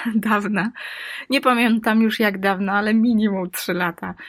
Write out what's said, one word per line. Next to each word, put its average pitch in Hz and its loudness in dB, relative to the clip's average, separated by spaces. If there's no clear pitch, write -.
<laughs> 226 -4
dawna, 208 0
nie 269 2
pamiętam 233 2
już, 220 2
jak 196 0
dawno, 196 0
ale 208 0
minimum 214 2
trzy - -6
lata, 175 -4